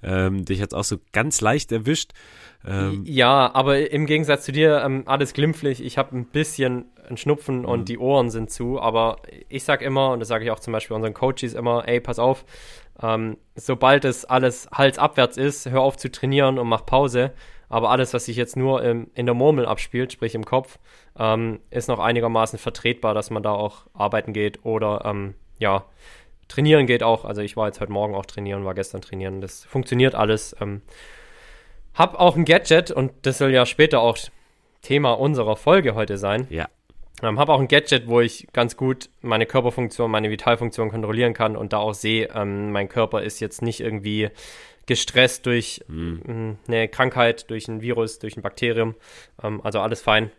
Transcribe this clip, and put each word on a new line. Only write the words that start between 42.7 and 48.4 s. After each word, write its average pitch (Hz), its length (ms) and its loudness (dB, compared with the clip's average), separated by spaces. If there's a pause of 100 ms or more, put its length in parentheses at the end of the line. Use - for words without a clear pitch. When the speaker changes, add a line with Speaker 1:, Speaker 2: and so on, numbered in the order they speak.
Speaker 2:
mein 101 160 -2
Körper 110 340 -2
ist - 180 -8
jetzt 107 200 -8
nicht 117 200 -4
irgendwie 107 500 -4 (560)
gestresst - 580 2
durch, 120 440 -2
Speaker 1:
Mhm. 82 360 -8
Speaker 2:
mm, 113 420 -8
eine 113 220 0
Krankheit, 117 600 0
durch 110 180 -10
ein 110 140 -8
Virus, 113 380 -4
durch 110 180 -12
ein 110 40 -14